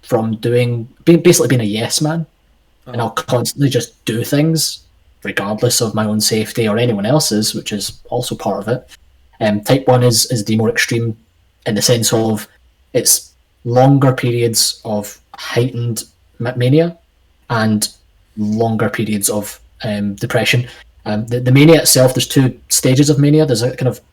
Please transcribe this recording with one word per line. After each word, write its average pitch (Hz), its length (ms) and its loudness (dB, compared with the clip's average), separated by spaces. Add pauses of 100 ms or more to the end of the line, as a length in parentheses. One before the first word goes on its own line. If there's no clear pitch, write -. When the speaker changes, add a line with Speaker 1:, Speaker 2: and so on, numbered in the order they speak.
Speaker 1:
from 113 340 -2
doing, 120 520 -2 (160)
be-, 170 120 6
basically 170 320 4
being 127 120 2
a 113 40 -2
yes 110 360 -4
man. 156 260 -2 (600)
And 120 140 -8
Speaker 2:
Oh. 117 60 -2
Speaker 1:
I'll 110 40 -6
constantly 127 580 -2
just - 380 -4
do 117 180 -2
things 156 600 0 (380)
regardless 107 600 -2
of 110 120 -4
my 107 120 0
own 107 140 0
safety 110 460 -2
or 107 120 0
anyone 117 260 0
else's, 110 500 0
which - 180 -8
is - 360 -8
also 123 260 -6
part 101 260 -6
of 101 80 -8
it. - 200 -6 (520)
Um, 104 220 0
type - 240 0
one 123 160 4
is, 120 280 2
is 113 140 -2
the 110 120 -2
more 110 140 2
extreme 117 480 -4 (480)
in 117 80 -2
the 104 80 -2
sense 113 320 0
of 110 340 -2 (460)
it's - 400 -2 (300)
longer 127 500 4
periods 117 720 -2
of 104 340 -6 (140)
heightened 120 720 -4 (340)
ma-, 120 180 -6
mania 147 400 2 (540)
and 110 400 0 (480)
longer 110 500 0
periods 104 400 -4
of, 104 320 -6 (240)
um, 104 300 -4
depression. 123 520 -2 (380)
Um, 110 220 -4
the, 123 140 -4
the 123 120 2
mania 147 300 8
itself, 127 320 4
there's 127 120 -2
two 131 320 2 (120)
stages 135 400 2
of 139 80 2
mania. 147 260 4
There's 120 180 -2
a 123 140 -4
kind 127 120 -2
of 110 120 -6 (120)